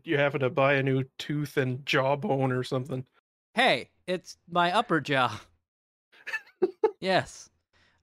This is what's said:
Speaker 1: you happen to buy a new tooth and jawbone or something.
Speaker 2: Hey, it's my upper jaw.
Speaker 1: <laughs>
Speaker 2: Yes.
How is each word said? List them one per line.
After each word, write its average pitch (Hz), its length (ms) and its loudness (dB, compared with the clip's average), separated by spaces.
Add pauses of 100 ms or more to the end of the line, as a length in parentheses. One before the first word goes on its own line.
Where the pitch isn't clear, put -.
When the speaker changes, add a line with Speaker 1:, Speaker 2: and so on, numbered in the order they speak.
Speaker 1:
you 160 140 -2
happen 143 220 2
to 127 100 2
buy 139 240 4
a 135 80 2
new 135 220 0 (140)
tooth 147 380 -4
and 131 300 -2
jawbone 135 680 0
or 127 120 -2
something. 131 400 -4 (500)
Speaker 2:
Hey, 208 360 2 (160)
it's - 320 -6 (120)
my 175 220 2
upper 185 280 0
jaw. 127 400 0 (1200)
Speaker 1:
<laughs> 381 400 -2
Speaker 2:
Yes. - 500 -2 (520)